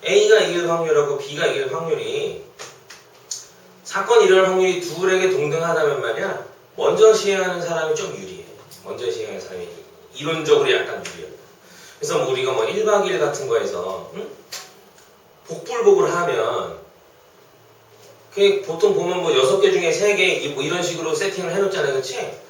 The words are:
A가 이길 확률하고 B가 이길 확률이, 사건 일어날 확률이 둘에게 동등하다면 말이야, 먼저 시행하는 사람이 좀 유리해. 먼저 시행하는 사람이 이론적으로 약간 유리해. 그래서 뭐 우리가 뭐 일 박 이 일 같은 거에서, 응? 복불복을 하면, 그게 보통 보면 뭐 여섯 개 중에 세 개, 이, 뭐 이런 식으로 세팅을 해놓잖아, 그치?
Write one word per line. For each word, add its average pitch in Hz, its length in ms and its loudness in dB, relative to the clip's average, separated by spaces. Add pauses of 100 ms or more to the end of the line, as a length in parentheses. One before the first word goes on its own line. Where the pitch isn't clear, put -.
A가 208 360 6
이길 175 280 0
확률하고 151 500 0
B가 147 280 -4
이길 - 280 -2
확률이, - 680 -4 (1400)
사건 208 380 4
일어날 190 240 8
확률이 185 340 2
둘에게 185 500 0
동등하다면 160 720 0
말이야, - 440 -6 (320)
먼저 - 380 6
시행하는 190 480 -2
사람이 160 320 -2
좀 190 220 -6
유리해. 190 280 -16 (400)
먼저 - 260 -8
시행하는 101 300 -8
사람이 90 260 -12 (480)
이론적으로 147 580 2
약간 - 340 -2
유리해. - 220 -14 (720)
그래서 - 200 -2
뭐 - 140 -2
우리가 127 200 -2
뭐 113 160 0
일 - 160 -2
박 202 220 2
이 185 40 -2
일 175 80 -2
같은 - 300 -2
거에서, 95 680 -4
응? 202 140 -12 (1200)
복불복을 - 640 4
하면, - 640 -2 (1500)
그게 196 300 4
보통 185 320 2
보면 175 280 -2
뭐 165 140 2
여섯 - 240 4
개 190 120 4
중에 170 200 2
세 202 220 2
개, 185 120 2
이, 156 240 -2
뭐 139 120 -6
이런 175 200 -2
식으로 160 320 -4
세팅을 185 400 -4
해놓잖아, 170 400 0
그치? - 380 -6 (180)